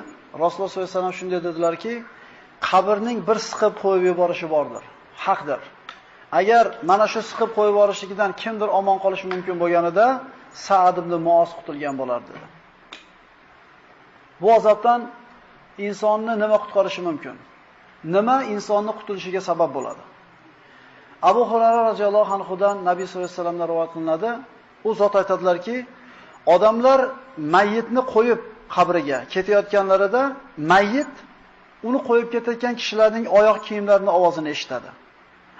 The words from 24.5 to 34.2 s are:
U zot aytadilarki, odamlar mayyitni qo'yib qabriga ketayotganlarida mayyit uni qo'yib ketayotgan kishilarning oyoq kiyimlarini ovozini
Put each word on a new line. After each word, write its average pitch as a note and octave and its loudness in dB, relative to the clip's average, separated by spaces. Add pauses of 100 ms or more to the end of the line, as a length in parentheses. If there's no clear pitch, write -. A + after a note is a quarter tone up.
U G#3+ 0
zot G3+ 2
aytadilarki, F#3 0 (720)
odamlar A3+ 4 (440)
mayyitni G#3 0
qo'yib A#3 2 (260)
qabriga E3 0
ketayotganlarida G3 2 (380)
mayyit G3+ 2 (680)
uni B3 -2
qo'yib A#3 0
ketayotgan A#3+ -4
kishilarning A3 0
oyoq G#3 4
kiyimlarini G3+ 0
ovozini E3+ 2